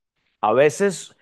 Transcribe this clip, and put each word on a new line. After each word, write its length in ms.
A 120
veces 680